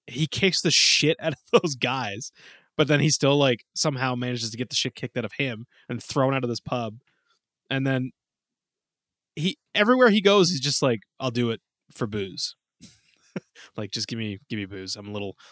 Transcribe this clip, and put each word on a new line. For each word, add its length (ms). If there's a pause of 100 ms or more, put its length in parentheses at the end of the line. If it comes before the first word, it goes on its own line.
he 220
kicks 340
the 80
shit 500
out 140
of 60 (120)
<laughs> 100
those 140
guys, 560 (460)
but 100
then 120
he 100
still, 280
like, 280 (100)
somehow 380
manages 380
to 60
get 120
the 60
shit 180
kicked 240
out 80
of 140
him 260 (240)
and 140
thrown 320
out 80
of 80
this 100
pub. 360 (720)
And 200
then 240 (1200)
he, 220 (160)
everywhere 380
he 100
goes, 300
he's 80
just 240
like, 160 (200)
"I'll 120
do 180
it 120 (300)
for 140
booze." 540
<laughs> 60 (1120)
Like, 140
"Just 160
give 120
me, 180 (120)
give 80
me 80
booze. 300
I'm 120
a 40
little, 240 (160)